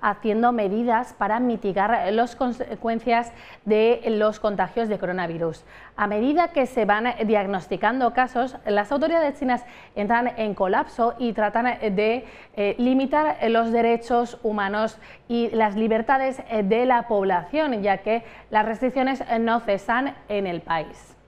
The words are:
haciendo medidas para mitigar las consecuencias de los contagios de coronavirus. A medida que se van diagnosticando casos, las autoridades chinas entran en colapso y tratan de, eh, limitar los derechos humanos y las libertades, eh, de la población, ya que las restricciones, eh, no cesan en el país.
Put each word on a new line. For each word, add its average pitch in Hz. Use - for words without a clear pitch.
haciendo 220
medidas 233
para 208
mitigar 214
las 233
consecuencias 233
de 220
los 214
contagios 208
de 196
coronavirus. 170
A 214
medida 269
que 277
se 240
van 208
diagnosticando 208
casos, 254
las 208
autoridades 294
chinas 247
entran 233
en 214
colapso 233
y 240
tratan 226
de, 220
eh, 202
limitar 269
los 226
derechos 233
humanos 214
y 233
las 214
libertades, 233
eh, 220
de 214
la 240
población, 208
ya 196
que 220
las 214
restricciones, 254
eh, 226
no 233
cesan 233
en 202
el 170
país. 160